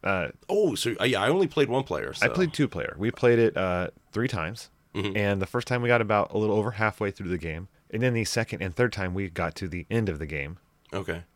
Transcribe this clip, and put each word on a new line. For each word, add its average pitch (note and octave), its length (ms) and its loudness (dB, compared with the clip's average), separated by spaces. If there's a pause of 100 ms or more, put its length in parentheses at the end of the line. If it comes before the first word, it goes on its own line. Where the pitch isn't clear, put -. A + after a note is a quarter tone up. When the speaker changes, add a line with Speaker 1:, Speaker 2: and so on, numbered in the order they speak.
Speaker 1:
Uh, F#2 260 0 (200)
Speaker 2:
Oh, G3 260 2
so, A#2 260 -2
uh, - 40 0
yeah, A#2+ 180 2
I A2 60 4
only F3+ 180 4
played D3 220 2
one B2+ 160 0
player, D2 260 -4 (120)
Speaker 1:
I - 40 4
Speaker 2:
so. - 40 4
Speaker 1:
played F3 220 0
two D3 160 0
player. E2+ 300 -6
We G#2+ 120 0
played A#2+ 280 4
it, A2+ 180 4
uh, F2+ 320 0 (240)
three A#2+ 160 -2
times. F#2 420 -6 (240)
Speaker 2:
Mm-hmm. G2 220 -4
Speaker 1:
And G2+ 260 2
the F#2+ 40 -2
first - 220 -4
time B2 140 0
we A#2+ 60 0
got A#2+ 120 6
about G#2 320 2
a G#2 60 0
little G#2+ 180 2
over G#2 160 0
halfway G#2 380 0
through G2 180 -10
the F2+ 100 -2
game. E2 300 -6 (220)
And A2 120 -2
then B2+ 120 4
the A2+ 100 2
second A2+ 380 -2
and F#2 120 -4
third B2 180 2
time F#2 220 -4
we G2 140 -2
got E2+ 280 -4
to F#2+ 120 -6
the E2+ 220 -8
end A2+ 180 2
of D#2 100 -4
the D#2 80 -6
game. D2 300 -6 (360)
Speaker 2:
Okay. F2 300 -6 (140)